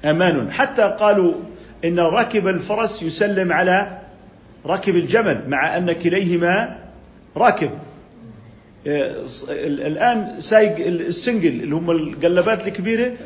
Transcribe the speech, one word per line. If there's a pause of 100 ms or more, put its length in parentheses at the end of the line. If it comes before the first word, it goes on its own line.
أمان.
حتى
قالوا (520)
إن
راكب
الفرس
يسلم
على (680)
راكب
الجمل،
مع
أن
كليهما (600)
راكب. (1160)
آه،
ص-،
ال-،
الآن
سايق
ال-،
السنجل
اللي
هم
القلبات
الكبيرة، (120)